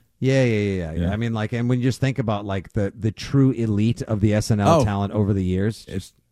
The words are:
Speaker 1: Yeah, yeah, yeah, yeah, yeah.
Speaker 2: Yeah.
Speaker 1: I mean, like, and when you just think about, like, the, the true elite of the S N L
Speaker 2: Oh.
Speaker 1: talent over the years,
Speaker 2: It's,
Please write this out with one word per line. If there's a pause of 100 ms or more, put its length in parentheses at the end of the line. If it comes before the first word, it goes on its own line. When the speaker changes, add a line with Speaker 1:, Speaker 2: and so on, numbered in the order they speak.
(200)
Speaker 1:
Yeah,
yeah,
yeah,
yeah,
yeah.
Speaker 2:
Yeah.
Speaker 1:
I
mean,
like,
and
when
you
just
think
about,
like,
the,
the
true
elite
of
the
S
N
L
Speaker 2:
Oh.
Speaker 1:
talent
over
the
years,
Speaker 2:
It's, (200)